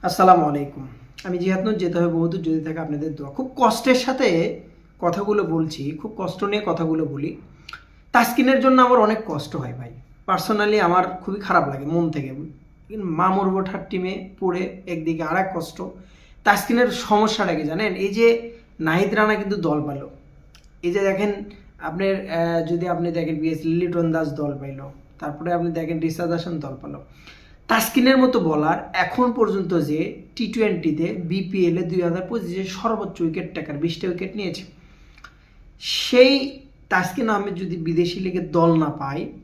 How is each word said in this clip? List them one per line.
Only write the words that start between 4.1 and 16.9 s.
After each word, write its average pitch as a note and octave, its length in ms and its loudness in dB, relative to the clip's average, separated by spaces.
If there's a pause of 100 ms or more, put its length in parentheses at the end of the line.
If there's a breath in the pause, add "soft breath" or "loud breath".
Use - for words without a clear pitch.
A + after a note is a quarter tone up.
কথাগুলো G3+ 440 0
বলছি, D#3+ 380 -2 (180)
খুব G#3+ 160 -12
কষ্ট - 280 -6
নিয়ে G#3 220 0
কথাগুলো D#3+ 400 0
বলি। C#3 240 -6 (840 loud breath)
তাসকিনের B3 480 4
জন্য C4 220 6
আমার B3 160 6
অনেক G#3+ 280 4
কষ্ট D3+ 300 -6
হয় B2 240 -8
ভাই, A#2+ 120 -14 (360)
personally G#3 500 2 (100)
আমার F3+ 160 4 (180)
খুবই G3+ 180 -6
খারাপ F3 280 2
লাগে C3+ 180 -6
মন E3 240 0
থেকে। C3+ 200 -6 (580)
কিন্তু G#3 180 -8 (140)
মামুর F#3+ 300 2
বোঠার F#3 400 -4
টিমে F#3 240 -4 (260)
পড়ে F3+ 220 -2 (240)
একদিকে E3 360 -4
আর D#3+ 140 -2
এক F#3 180 0
কষ্ট। E3 240 -8 (680 loud breath)
তাসকিনের A3+ 440 4 (180)